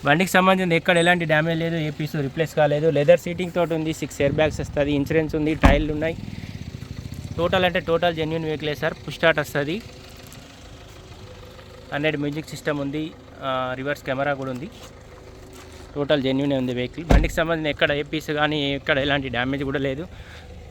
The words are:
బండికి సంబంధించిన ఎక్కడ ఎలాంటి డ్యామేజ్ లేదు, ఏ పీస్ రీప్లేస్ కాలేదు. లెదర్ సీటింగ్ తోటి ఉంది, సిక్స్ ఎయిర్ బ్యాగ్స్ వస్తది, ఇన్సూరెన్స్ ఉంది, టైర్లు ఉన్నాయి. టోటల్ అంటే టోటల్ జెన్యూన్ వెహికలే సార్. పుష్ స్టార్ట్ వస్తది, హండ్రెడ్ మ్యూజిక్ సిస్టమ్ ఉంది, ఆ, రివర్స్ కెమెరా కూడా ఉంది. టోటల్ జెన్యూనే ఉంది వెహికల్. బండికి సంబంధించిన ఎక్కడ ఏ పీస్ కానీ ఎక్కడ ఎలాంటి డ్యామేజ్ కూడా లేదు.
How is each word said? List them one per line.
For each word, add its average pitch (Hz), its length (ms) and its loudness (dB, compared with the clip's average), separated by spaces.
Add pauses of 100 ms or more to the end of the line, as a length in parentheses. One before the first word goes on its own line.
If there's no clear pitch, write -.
బండికి 160 260 4
సంబంధించిన 185 420 6
ఎక్కడ 170 240 4
ఎలాంటి 170 280 4
డ్యామేజ్ 160 340 2
లేదు, 165 160 0
ఏ 156 140 0
పీస్ 151 260 -6
రీప్లేస్ 151 400 -2
కాలేదు. 147 340 4
లెదర్ 147 300 6
సీటింగ్ 175 320 -6
తోటి 165 220 0
ఉంది, 160 200 -2
సిక్స్ - 280 -6
ఎయిర్ 139 120 2
బ్యాగ్స్ 156 260 2
వస్తది, 143 320 0
ఇన్సూరెన్స్ 147 440 0
ఉంది, 151 200 2
టైర్లు 147 380 4
ఉన్నాయి. 156 240 -4 (1200)
టోటల్ 180 280 2
అంటే 180 140 2
టోటల్ 165 360 2
జెన్యూన్ 160 300 -2
వెహికలే 151 300 -2
సార్. 165 180 -2 (140)
పుష్ 147 80 -10
స్టార్ట్ 160 240 4
వస్తది, 151 420 -2 (2000)
హండ్రెడ్ 147 240 0
మ్యూజిక్ 147 320 -4
సిస్టమ్ 147 300 -4
ఉంది, 151 320 -4 (300)
ఆ, 131 360 -2
రివర్స్ 139 260 -6
కెమెరా 139 300 -2
కూడా 135 180 -6
ఉంది. 127 180 -10 (1300)
టోటల్ 143 280 2
జెన్యూనే 135 340 2
ఉంది 127 160 0
వెహికల్. 123 320 -6
బండికి 156 280 6
సంబంధించిన 160 360 0
ఎక్కడ 151 220 2
ఏ 147 120 0
పీస్ 151 280 -4
కానీ 147 420 2
ఎక్కడ 139 240 0
ఎలాంటి 139 320 0
డ్యామేజ్ 127 340 0
కూడా 139 160 -2
లేదు. 139 280 -2 (640)